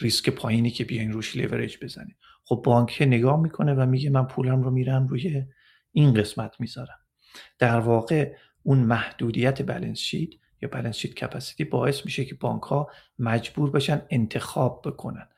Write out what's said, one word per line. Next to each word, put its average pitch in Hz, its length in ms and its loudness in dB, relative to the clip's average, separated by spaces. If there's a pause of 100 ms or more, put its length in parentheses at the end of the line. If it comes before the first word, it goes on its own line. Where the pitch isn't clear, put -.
ریسک - 300 0
پایینی 117 400 2
که 117 140 -6
بیاین 110 280 -4
روش 110 240 -6
لورج 117 460 -4
بزنین. - 320 -16 (300)
خب، 120 200 -2
بانک 120 420 4
نگاه 131 340 4
می‌کنه 151 340 0
و 131 120 2
میگه 131 240 0
من 131 160 2
پولم 131 360 0
رو 127 80 0
می‌رم 131 380 2
روی 135 360 -2 (480)
این 143 220 6
قسمت 107 460 0
می‌ذارم. 123 380 -10 (600)
در 117 220 4
واقع 117 520 2 (300)
اون 135 160 4
محدودیت 120 840 0
بالانس 117 360 -6
شیت - 320 -6 (320)
یا - 60 -8
بالانس 120 280 -6
شیت - 180 -8
کپاسیتی - 500 -8
باعث 135 400 0
می‌شه - 200 -6
که - 100 -12
بانک‌ها 131 560 -4 (280)
مجبور 117 520 -2
بشن 147 400 0
انتخاب 127 760 -2
بکنن. - 540 -12